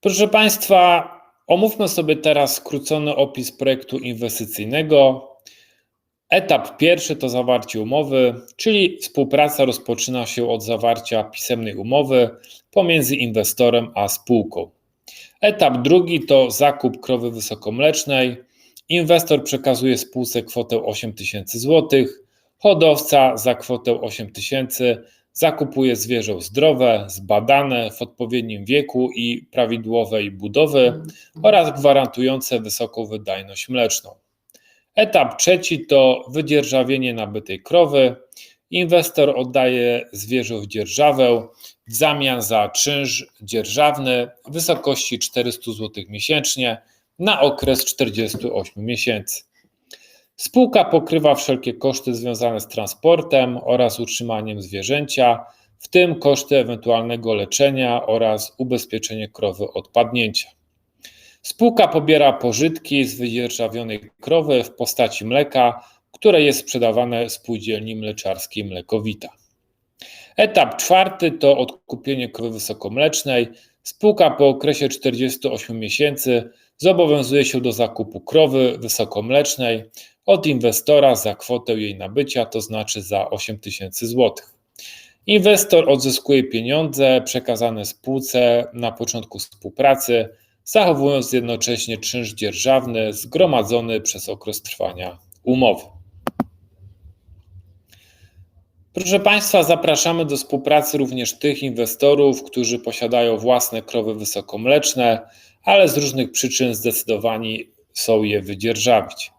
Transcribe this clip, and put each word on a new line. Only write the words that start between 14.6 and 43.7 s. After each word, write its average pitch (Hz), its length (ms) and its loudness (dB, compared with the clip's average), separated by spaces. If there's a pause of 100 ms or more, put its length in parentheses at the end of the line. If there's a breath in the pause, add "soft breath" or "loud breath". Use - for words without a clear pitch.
Etap 151 420 2
drugi 170 440 2
to 131 240 6
zakup 139 500 0
krowy 120 300 -4
wysokomlecznej. 123 1040 -2 (520 soft breath)
Inwestor 160 560 2
przekazuje 127 540 0
spółce 120 440 -6
kwotę 117 420 -4
osiem 110 280 -6
tysięcy 101 460 -10
złotych. 139 640 2 (380)
Hodowca 147 800 4
za 117 180 0
kwotę 120 460 -4
osiem 107 320 -12
tysięcy 127 720 -4 (280 soft breath)
zakupuje 135 640 0
zwierzę 107 440 -4
zdrowe, 120 680 2
zbadane, 113 840 0
w - 120 -12
odpowiednim 117 640 -6
wieku 127 500 0
i 117 360 -6
prawidłowej 113 800 -2
budowy 123 720 2 (400 loud breath)
oraz 165 380 4
gwarantujące 131 800 2
wysoką 110 460 -8
wydajność 98 600 -10
mleczną. 120 420 -2 (840 soft breath)
Etap 214 440 0
trzeci 170 480 0
to 131 420 4
wydzierżawienie 131 840 -2
nabytej 104 480 -10
krowy. 143 540 2 (540 loud breath)
Inwestor 165 640 2
oddaje 127 760 0
zwierzę 110 480 -4
w 101 60 -12
dzierżawę 120 800 2 (400 loud breath)
w 113 80 -16
zamian 139 480 0
za 104 260 0
czynsz 139 580 -4 (160)
dzierżawny 123 880 -2 (160)